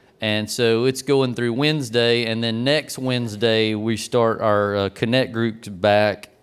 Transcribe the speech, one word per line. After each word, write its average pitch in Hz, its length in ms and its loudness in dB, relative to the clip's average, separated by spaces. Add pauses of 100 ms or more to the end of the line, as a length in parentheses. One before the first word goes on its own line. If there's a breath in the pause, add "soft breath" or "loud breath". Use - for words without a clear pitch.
(200 soft breath)
And 107 300 -2
so 113 360 2
it's 131 180 -2
going 135 320 0
through 120 180 -2
Wednesday, 120 720 0
and 113 180 -4
then 113 200 -2
next 143 340 -2
Wednesday 113 760 0
we 110 220 -2
start 113 440 0
our, 104 340 2
uh, 98 140 0
Connect 123 420 -2
group 113 380 -4
back, 104 600 2 (140)